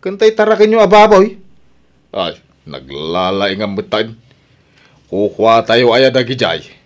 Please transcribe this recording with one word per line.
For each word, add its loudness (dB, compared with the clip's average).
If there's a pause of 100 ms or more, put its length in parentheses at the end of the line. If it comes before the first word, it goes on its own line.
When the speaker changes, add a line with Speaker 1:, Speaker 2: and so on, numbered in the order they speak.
Speaker 1:
Kantay 0
tarakin 2
nyo 2
ababoy. 4 (720)
Speaker 2:
Ay, -6 (320)
naglalaing -6
ang -8
betan. -6 (880)
Kukwa 0
tayo 2
aya 2
dagijay. -4 (260)